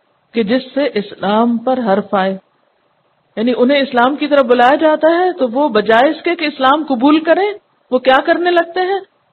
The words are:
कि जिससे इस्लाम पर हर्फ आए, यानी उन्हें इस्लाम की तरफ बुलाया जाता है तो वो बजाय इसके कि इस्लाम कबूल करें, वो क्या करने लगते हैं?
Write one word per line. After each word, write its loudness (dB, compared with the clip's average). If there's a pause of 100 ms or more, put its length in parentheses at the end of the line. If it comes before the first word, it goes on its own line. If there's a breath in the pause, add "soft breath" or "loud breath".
(340)
कि 0
जिससे -2 (100)
इस्लाम -2
पर -2
हर्फ -2
आए, -2 (1000)
यानी -2
उन्हें 2
इस्लाम 0
की -4
तरफ 2
बुलाया 4
जाता 2
है 0
तो -4
वो -2
बजाय 2
इसके -4
कि -6
इस्लाम 0
कबूल 2
करें, 0 (420)
वो 0
क्या 2
करने 0
लगते -2
हैं? -2 (300)